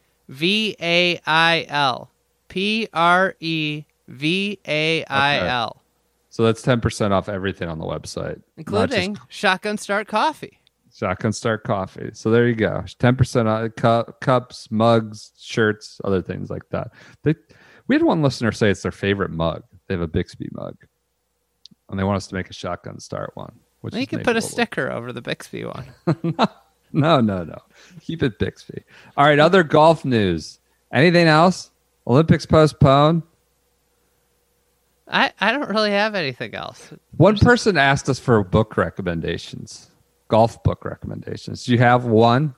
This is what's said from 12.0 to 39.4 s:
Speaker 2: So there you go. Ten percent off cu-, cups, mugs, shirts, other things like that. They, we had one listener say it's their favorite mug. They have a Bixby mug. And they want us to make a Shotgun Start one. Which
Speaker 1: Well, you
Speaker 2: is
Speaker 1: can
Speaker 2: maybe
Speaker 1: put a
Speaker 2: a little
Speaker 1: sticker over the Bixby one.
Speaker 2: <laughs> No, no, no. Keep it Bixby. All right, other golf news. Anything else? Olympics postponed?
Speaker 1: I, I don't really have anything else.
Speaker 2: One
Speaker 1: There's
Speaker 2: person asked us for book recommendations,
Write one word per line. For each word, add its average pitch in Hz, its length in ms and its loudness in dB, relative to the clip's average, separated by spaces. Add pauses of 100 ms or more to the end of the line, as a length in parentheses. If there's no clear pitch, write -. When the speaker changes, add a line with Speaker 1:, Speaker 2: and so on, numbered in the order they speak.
Speaker 2:
So - 180 -4
there 120 160 4
you 120 80 0
go. 98 300 -2 (140)
Ten 127 180 2
percent 123 320 2
off 110 280 -2
cu-, 117 440 0
cups, - 500 -2
mugs, 110 680 0
shirts, - 680 -4
other 95 180 0
things 95 280 -10
like - 200 -12
that. - 220 -8 (300)
They, 156 120 0 (540)
we 254 60 2
had 311 80 2
one 196 200 2
listener 123 300 0
say 107 180 2
it's 90 120 -2
their 90 100 -6
favorite 98 380 -4
mug. 82 320 -4 (260)
They 98 60 -4
have 85 80 -4
a 82 40 -2
Bixby - 460 -6
mug. 50 240 -14 (1120)
And 98 100 -8
they 95 60 -2
want 101 140 0
us - 100 -8
to 98 60 -10
make 92 160 -6
a - 20 -20
Shotgun - 480 -12
Start - 340 -12
one. 50 180 -16 (280)
Which - 120 -12
Speaker 1:
Well, 214 80 -6
you 269 40 -6
Speaker 2:
is - 60 -8
Speaker 1:
can - 80 -6
Speaker 2:
maybe - 60 -8
Speaker 1:
put 226 120 0
a - 20 0
Speaker 2:
a 220 40 -2
little - 80 -10
Speaker 1:
sticker 170 400 -6
over 120 220 -10
the 123 100 -12
Bixby - 420 -12
one. - 220 -12 (200)
Speaker 2:
<laughs> 170 420 -2 (440)
No, 151 280 2
no, 95 240 0
no. 78 120 -14 (440)
Keep 165 240 -8
it 120 160 -6
Bixby. - 420 -8 (340)
All 139 80 4
right, 147 140 6
other 175 240 6
golf 156 420 4
news. 101 540 0 (340)
Anything 165 360 4
else? 160 420 4 (340)
Olympics 156 420 4
postponed? 151 760 4 (1800)
Speaker 1:
I, 214 340 -2
I 208 120 0
don't 285 180 -6
really 208 220 0
have 208 240 -2
anything 127 380 -6
else. - 380 -14 (240)
Speaker 2:
One 196 180 6
Speaker 1:
There's 202 100 2
Speaker 2:
person 233 320 4
asked 139 320 4
us 131 100 -2
for 110 240 4
book 107 340 0
recommendations, 85 1120 -6 (420)